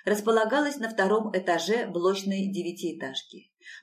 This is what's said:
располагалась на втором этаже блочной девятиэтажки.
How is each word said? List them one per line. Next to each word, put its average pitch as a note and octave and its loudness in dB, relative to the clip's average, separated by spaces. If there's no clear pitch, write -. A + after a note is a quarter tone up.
располагалась A3+ 2
на A3+ -4
втором G#3+ 2
этаже F#3 0
блочной G3 0
девятиэтажки. E3 -8